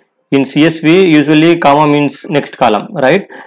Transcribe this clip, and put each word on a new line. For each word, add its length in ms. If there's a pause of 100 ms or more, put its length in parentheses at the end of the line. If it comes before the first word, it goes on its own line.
(300)
In 160
C 200
S 140
V, 280
usually 520
comma 320
means 380
next 280
column, 360
right? 340 (200)